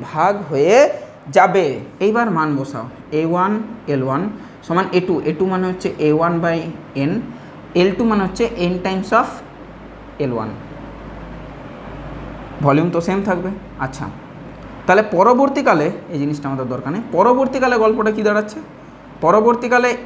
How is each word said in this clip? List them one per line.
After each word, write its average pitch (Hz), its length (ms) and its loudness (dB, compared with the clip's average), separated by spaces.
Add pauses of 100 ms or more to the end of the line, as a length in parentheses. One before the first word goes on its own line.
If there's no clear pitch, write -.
(100)
ভাগ 170 240 2 (160)
হয়ে 160 260 6 (600)
যাবে। 185 300 6 (400)
এইবার 226 200 2 (100)
মান 156 120 2 (100)
বসাও, 123 280 -8 (340)
এ - 100 2
ওয়ান 180 220 2 (420)
এল 135 120 0
ওয়ান 135 160 0 (440)
সমান 180 200 0 (120)
এ - 80 0
টু, 220 80 2 (160)
এ - 80 0
টু 190 140 2
মানে 185 180 0
হচ্ছে 185 180 -4 (200)
এ - 100 6
ওয়ান 170 140 2 (120)
by 165 140 2 (520)
n, 185 40 0 (680)
এল 190 160 6
টু 247 120 2
মানে 202 160 2
হচ্ছে 185 180 -2 (280)
n - 20 -2 (120)
times 190 240 -2 (100)
of - 80 0 (960)
এল 127 120 -2
ওয়ান। 110 140 -4 (2250)
ভলিউম 143 300 4
তো 170 120 0
সেম 190 120 0 (100)
থাকবে। 180 220 -2 (340)
আচ্ছা, 135 200 -8 (800)
তাহলে 190 160 6 (140)
পরবর্তীকালে, 247 720 4 (280)
এই 156 80 -4
জিনিসটা 147 280 -4
আমাদের 131 220 -4
দরকার 123 220 -6
নেই, 220 80 -6 (140)
পরবর্তীকালে 254 680 4
গল্পটা 220 320 2
কী 220 120 -2
দাঁড়াচ্ছে? 208 300 0 (640)
পরবর্তীকালে 233 680 4 (160)